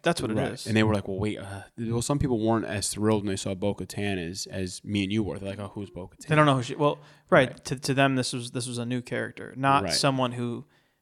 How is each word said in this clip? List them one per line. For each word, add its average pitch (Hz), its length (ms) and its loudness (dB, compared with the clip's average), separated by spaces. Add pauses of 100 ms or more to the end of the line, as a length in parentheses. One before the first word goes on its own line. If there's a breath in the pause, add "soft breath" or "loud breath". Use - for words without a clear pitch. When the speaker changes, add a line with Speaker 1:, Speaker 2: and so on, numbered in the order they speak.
Speaker 1:
That's 170 200 0
what 120 80 -2
it 110 60 -2
Speaker 2:
Right. 104 160 0
Speaker 1:
is. - 140 -12
Speaker 2:
And 107 100 2
they 110 60 8
were 107 120 4
like, 98 140 -2
"Well, 95 100 -4
wait, 104 200 -2
uh," 98 240 -12 (160)
well, 117 240 -2
some 143 160 0
people 127 220 2
weren't 110 260 4
as 101 240 -2
thrilled 107 340 2
when 104 60 0
they 95 60 0
saw 98 180 -4
Bo-Katan 98 640 -2 (100)
as, 98 180 -8
as 95 380 -6
me 101 200 0
and 95 80 -2
you 110 100 2
were. 87 160 -4
They're 98 120 -8
like, 98 80 -8
"Oh, 101 160 -10
who's 101 160 -10
Bo-Katan?" - 360 -14
Speaker 1:
They 156 80 2
don't 151 120 8
know 135 100 6
who 123 60 0
she, 127 120 -8
well, 147 240 0 (320 soft breath)
right. 143 200 8
Speaker 2:
Right. - 160 -18
Speaker 1:
To, 139 100 -4
to 131 180 -2
them, 135 220 4
this 127 160 0
was, 120 180 -6
this 123 160 -6
was 120 120 -8
a 120 80 -4
new 123 160 -2
character, 117 540 -8
not 139 280 4
Speaker 2:
Right. 87 80 0
Speaker 1:
someone 131 400 2
who, 120 320 -4 (380)